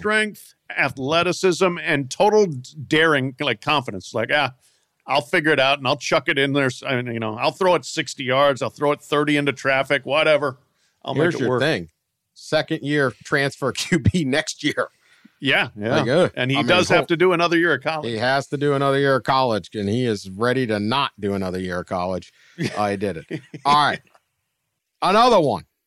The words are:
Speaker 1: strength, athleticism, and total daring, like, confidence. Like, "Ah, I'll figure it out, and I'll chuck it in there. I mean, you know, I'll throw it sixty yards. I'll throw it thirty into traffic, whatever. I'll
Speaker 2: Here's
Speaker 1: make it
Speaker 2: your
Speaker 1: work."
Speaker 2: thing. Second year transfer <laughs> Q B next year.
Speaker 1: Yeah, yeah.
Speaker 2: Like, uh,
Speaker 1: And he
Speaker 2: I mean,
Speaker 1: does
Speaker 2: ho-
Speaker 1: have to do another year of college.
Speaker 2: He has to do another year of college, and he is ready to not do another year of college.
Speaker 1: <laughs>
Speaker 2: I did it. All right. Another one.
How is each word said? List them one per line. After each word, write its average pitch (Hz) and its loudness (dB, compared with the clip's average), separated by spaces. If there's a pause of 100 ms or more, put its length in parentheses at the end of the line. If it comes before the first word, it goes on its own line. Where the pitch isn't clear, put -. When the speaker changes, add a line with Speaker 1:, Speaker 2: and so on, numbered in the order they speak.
Speaker 1:
strength, 214 -4 (220)
athleticism, 170 0
and 143 -2
total 208 2 (400)
daring, 147 2
like, 135 -2
confidence. 127 -4
Like, 117 -2
"Ah, 139 0 (520)
I'll 143 0
figure 160 0
it 147 4
out, 139 4
and 131 -4
I'll 143 2
chuck 160 -2
it 156 0
in 139 2
there. 139 2 (180)
I 135 -2
mean, 123 -6
you 113 -6
know, 107 -4
I'll 135 0
throw 185 2
it 147 -2
sixty 139 -8
yards. 135 2
I'll 123 -4
throw 147 -2
it 143 -6
thirty 147 0
into 143 0
traffic, 135 0
whatever. 143 2 (440)
I'll 131 -6
Speaker 2:
Here's 160 2
Speaker 1:
make 139 -4
it 127 0
Speaker 2:
your 120 2
Speaker 1:
work." 123 0
Speaker 2:
thing. 117 0 (460)
Second 156 -2
year 139 0 (120)
transfer 139 -2
<laughs> - -
Q - -2
B 143 2
next 139 -4
year. 131 -4 (520)
Speaker 1:
Yeah, 143 0
yeah. 117 0
Speaker 2:
Like, 131 0
uh, 156 2
Speaker 1:
And 127 -2
he 135 0
Speaker 2:
I - 2
mean, 127 0
Speaker 1:
does 180 4
Speaker 2:
ho- 180 4
Speaker 1:
have 170 0
to 170 0
do 180 4
another 170 2
year 165 2
of 131 -2
college. 151 -6
Speaker 2:
He 113 -4
has 135 0
to 147 -6
do 143 0
another 139 2
year 139 2
of 120 -4
college, 127 0
and 104 -4
he 120 0
is 101 -4
ready 120 -2
to 107 -2
not 123 -2
do 101 -4
another 92 -4
year 90 -6
of 85 -10
college. 90 -6 (240)
Speaker 1:
<laughs> 123 -6
Speaker 2:
I 104 -2
did 95 -6 (100)
it. 160 -10 (240)
All 143 4 (120)
right. 107 -2 (1000)
Another 214 6
one. 110 0 (220)